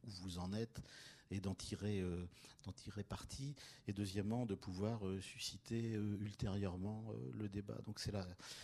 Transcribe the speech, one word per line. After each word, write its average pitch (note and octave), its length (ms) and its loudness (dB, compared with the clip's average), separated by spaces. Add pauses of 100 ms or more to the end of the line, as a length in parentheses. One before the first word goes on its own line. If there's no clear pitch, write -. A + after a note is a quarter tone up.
où A#2+ 60 -8 (120)
vous F2+ 160 -2
en F2+ 140 0
êtes A2 280 0 (520)
et G2 80 2
d'en F#2+ 140 2
tirer, G2+ 460 0
euh, F2+ 260 2 (380)
d'en G2 80 -4
tirer G#2 300 -6
parti, C3+ 520 -4 (340)
et G#2 60 4
deuxièmement G#2 500 4
de G2+ 100 2
pouvoir, G2 540 2
euh, F#2+ 140 2
susciter, A2+ 720 -2
euh, G#2 260 4
ultérieurement, G2+ 880 2
euh, A#2+ 240 -2
le G#2+ 160 0
débat. G2+ 380 -2
Donc G#2+ 120 -4
c'est - 140 0
la, F#2+ 160 2 (360)